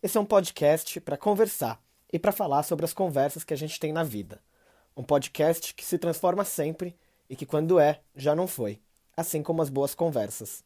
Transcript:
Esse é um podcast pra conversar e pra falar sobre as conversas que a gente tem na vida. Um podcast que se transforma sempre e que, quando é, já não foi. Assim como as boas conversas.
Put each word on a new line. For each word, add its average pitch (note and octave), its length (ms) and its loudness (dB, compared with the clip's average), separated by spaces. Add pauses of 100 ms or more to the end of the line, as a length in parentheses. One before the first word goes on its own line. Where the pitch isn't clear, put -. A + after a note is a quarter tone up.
Esse G#3 160 -2
é A3+ 40 4
um G#3 40 0
podcast E3 760 2
pra D3 160 -6
conversar G3+ 640 0 (300)
e E3+ 80 -2
pra G#3 100 2
falar D3+ 320 0
sobre D#3 220 -2
as E3 100 -4
conversas D3+ 480 0
que - 100 -6
a D3 40 -2
gente D3+ 240 -8
tem D3+ 120 -2
na E3 120 0
vida. G#2 360 -8 (560)
Um B2+ 60 -10
podcast D3+ 720 0
que - 100 -16
se F3 140 -2
transforma F3 460 0
sempre E3+ 520 -4 (320)
e C3 60 -10
que, C#3 100 -10
quando D#3+ 360 4
é, D3+ 200 6 (140)
já C#3+ 180 0
não E3+ 140 0
foi. G#2+ 340 -6 (360)
Assim D#3+ 260 -4
como E3 180 -2
as D3 100 0
boas C#3 220 0
conversas. A#2 720 -4